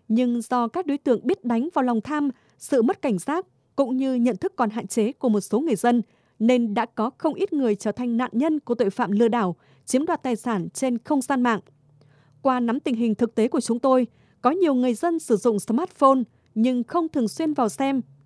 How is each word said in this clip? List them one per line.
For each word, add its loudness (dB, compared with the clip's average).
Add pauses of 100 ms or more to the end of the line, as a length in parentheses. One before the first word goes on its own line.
nhưng 0
do -2
các -6
đối -2
tượng 0
biết -2
đánh 0
vào 2
lòng 0
tham, -2 (280)
sự 0
mất 0
cảnh -2
giác, -4 (300)
cũng 0
như -2
nhận 0
thức -4
còn 0
hạn -8
chế 0
của -2
một 2
số -2
người 0
dân, 2 (380)
nên 2
đã -2
có -4
không -2
ít -4
người 0
trở -4
thành -4
nạn -2
nhân 0
của -4
tội 0
phạm -2
lừa 4
đảo, 0 (300)
chiếm 0
đoạt -2
tài -2
sản -4
trên -2
không -2
gian -2
mạng. 0 (840)
Qua 2
nắm 0
tình -2
hình 0
thực -2
tế 2
của -2
chúng -2
tôi, 2 (340)
có 2
nhiều 2
người 2
dân -2
sử 0
dụng 2
smartphone 2 (360)
nhưng 2
không -2
thường 0
xuyên -2
vào 0
xem, -2 (240)